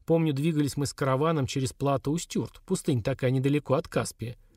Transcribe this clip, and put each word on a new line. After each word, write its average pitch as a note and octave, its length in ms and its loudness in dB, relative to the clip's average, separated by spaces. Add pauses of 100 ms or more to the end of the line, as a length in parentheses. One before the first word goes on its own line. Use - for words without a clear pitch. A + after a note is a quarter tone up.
Помню, D#3+ 240 4
двигались D3 460 0
мы C#3+ 80 0
с - 80 -8
караваном C#3+ 520 2
через C3 280 -4
плато C#3 360 0
Устюрт, - 540 -4
пустынь D3+ 380 0
такая C3 280 0
недалеко C3+ 440 2
от D#3+ 140 -2
Каспия. - 500 -4 (180)